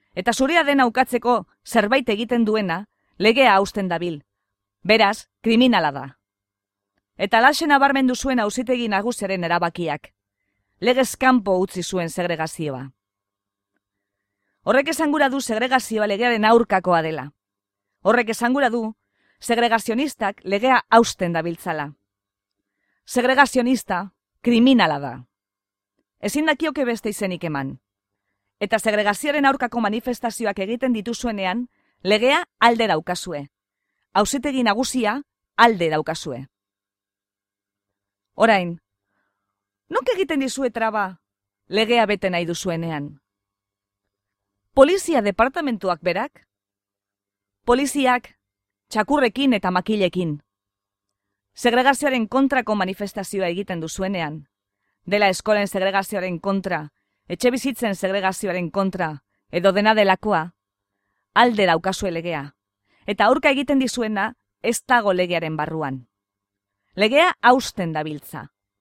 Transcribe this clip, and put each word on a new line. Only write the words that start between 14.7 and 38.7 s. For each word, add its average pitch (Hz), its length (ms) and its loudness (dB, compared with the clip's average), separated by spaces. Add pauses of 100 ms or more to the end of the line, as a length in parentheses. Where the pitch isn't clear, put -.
esan 311 240 0
gura 285 160 2
du 269 120 -4
segregazioa 226 640 -2
legearen 214 380 0
aurkakoa 190 580 4
dela. 147 280 -6 (720)
Horrek 220 320 2
esan 240 180 -2
gura 262 180 2
du 220 240 -4 (480)
segregazionistak 226 1040 -2
legea 220 440 0
hausten 220 440 2
dabiltzala. 160 600 -6 (1120)
Segregazionista 247 1080 0 (300)
kriminala 226 560 4
da. 135 160 -10 (1080)
Ezin 294 260 -2
dakioke 302 380 0
beste 233 260 -4
izenik 185 340 -6
eman. 139 360 -6 (800)
Eta 208 160 0
segregazioaren 220 680 0
aurkako 247 360 0
manifestazioak 220 800 -4
egiten 240 320 -2
dituzuenean, 220 720 -6 (360)
legea 240 420 2 (160)
alde 233 260 4
daukazue. 160 640 -6 (640)
Auzitegi 262 480 0
nagusia 233 600 -2 (340)
alde 202 340 4
daukazue. 156 560 -4 (1900)
Orain, 185 420 0 (1120)